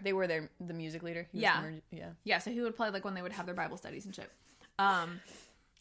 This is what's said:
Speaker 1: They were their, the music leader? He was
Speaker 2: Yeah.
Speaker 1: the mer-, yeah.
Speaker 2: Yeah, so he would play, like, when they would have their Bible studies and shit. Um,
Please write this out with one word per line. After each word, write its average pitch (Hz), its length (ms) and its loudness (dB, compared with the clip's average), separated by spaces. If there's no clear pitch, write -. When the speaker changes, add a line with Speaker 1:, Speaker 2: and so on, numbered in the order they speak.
Speaker 1:
They 196 80 4
were 190 160 4
their, 160 220 0
the 170 140 -6
music 160 280 -4
leader? 170 300 -4
He - 60 -6
was 220 40 0
Speaker 2:
Yeah. 160 200 6
Speaker 1:
the 156 80 -4
mer-, 160 100 -10
yeah. 165 200 -10
Speaker 2:
Yeah, 196 160 4
so 196 140 -2
he 240 80 0
would 226 160 0
play, 220 140 2
like, 196 140 -4
when 196 100 -2
they 180 80 -4
would 180 100 -6
have 180 140 -6
their 180 100 -4
Bible 160 200 -4
studies - 300 -10
and 190 80 -10
shit. - 160 -12
Um, 180 420 4